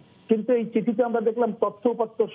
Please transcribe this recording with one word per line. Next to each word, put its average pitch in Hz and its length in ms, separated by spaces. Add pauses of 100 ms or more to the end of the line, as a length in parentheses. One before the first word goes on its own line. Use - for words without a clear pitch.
(280)
কিন্তু 220 240
এই 233 120
চিঠিতে 226 400
আমরা 233 160
দেখলাম 226 400
তথ্য 208 300
উপাত্ত 226 440